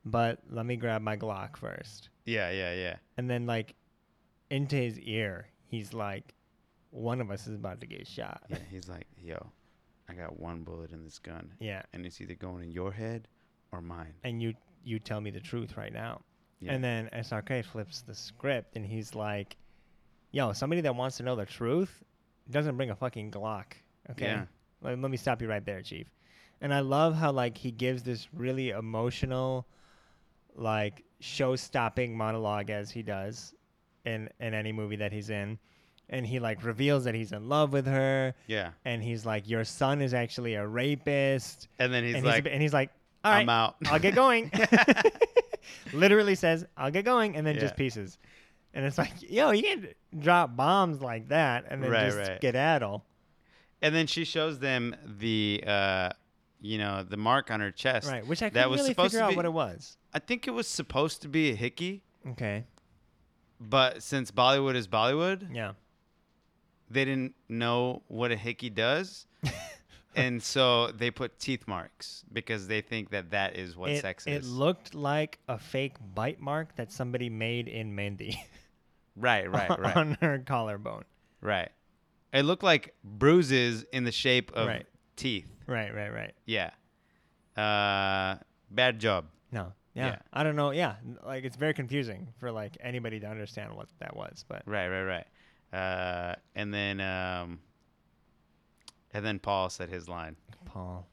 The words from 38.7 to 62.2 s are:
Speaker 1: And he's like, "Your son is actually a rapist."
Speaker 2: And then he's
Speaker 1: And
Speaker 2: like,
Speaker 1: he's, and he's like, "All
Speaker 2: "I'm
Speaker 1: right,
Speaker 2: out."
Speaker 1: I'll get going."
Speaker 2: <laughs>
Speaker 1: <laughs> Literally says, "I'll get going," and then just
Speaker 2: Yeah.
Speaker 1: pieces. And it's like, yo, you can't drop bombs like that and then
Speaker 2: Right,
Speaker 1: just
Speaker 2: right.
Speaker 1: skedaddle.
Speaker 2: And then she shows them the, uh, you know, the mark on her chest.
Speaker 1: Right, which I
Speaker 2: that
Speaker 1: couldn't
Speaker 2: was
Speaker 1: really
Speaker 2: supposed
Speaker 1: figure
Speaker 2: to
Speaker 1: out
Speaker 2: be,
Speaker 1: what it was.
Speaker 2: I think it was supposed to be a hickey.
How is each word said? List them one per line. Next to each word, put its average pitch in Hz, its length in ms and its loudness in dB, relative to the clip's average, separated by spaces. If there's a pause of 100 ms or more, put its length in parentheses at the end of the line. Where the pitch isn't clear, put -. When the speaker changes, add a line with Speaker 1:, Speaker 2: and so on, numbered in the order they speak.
Speaker 1:
And 117 180 -2
he's 117 220 -4
like, 107 240 -2
"Your 113 140 2
son 143 400 2
is 123 100 2
actually 120 400 -2
a 104 120 -2
rapist." 139 1000 0 (120)
Speaker 2:
And 123 120 4
then 123 120 2
he's 120 120 0
Speaker 1:
And 135 100 0
Speaker 2:
like, 120 200 6
Speaker 1:
he's, 139 80 -2
and 139 80 2
he's 151 120 4
like, 139 180 4 (320)
"All 214 100 6
Speaker 2:
"I'm 156 140 6
Speaker 1:
right, 117 80 6
Speaker 2:
out." 113 200 4 (120)
Speaker 1:
I'll 156 120 6
get 196 140 6
going." 240 380 6 (400)
Speaker 2:
<laughs> 453 560 6
Speaker 1:
<laughs> - 460 -12
Literally 196 420 8
says, 165 300 2 (120)
"I'll 143 140 -2
get 196 140 0
going," 226 300 4
and 151 100 -2
then 151 100 2
just 107 180 0
Speaker 2:
Yeah. - 40 -8
Speaker 1:
pieces. 113 420 -4 (540)
And 135 120 -4
it's 139 140 -2
like, 131 220 0
yo, 262 300 4
you 214 120 4
can't 214 220 0 (340)
drop 156 360 6
bombs 160 460 4
like 120 280 -6
that 139 400 4
and 135 120 -4
then 131 80 0
Speaker 2:
Right, 113 160 6
Speaker 1:
just 104 120 2
Speaker 2:
right. 95 200 -2
Speaker 1:
skedaddle. 127 640 2 (800)
Speaker 2:
And 151 140 4
then 160 120 4
she 165 180 -2
shows 156 340 0
them 123 360 0 (240)
the, 107 460 2
uh, 98 440 4 (500)
you 107 180 -4
know, 101 260 0
the 92 140 -6
mark 120 340 2
on 107 100 0
her 98 100 -2
chest. 131 380 0
Speaker 1:
Right, 117 160 -4
which 165 160 -2
I 220 80 0
Speaker 2:
that - 40 -8
Speaker 1:
couldn't 127 180 6
Speaker 2:
was - 80 2
Speaker 1:
really 269 120 4
Speaker 2:
supposed 190 200 4
Speaker 1:
figure 226 80 0
Speaker 2:
to 220 60 4
Speaker 1:
out 196 60 4
Speaker 2:
be, 190 60 4
Speaker 1:
what 170 80 0
it 165 80 0
was. 120 440 -4 (160)
Speaker 2:
I - 60 -2
think - 280 -2
it 254 40 -2
was 233 160 -2
supposed 151 540 0
to 156 80 -14
be 151 220 4
a 110 40 0
hickey. 170 480 -4 (280)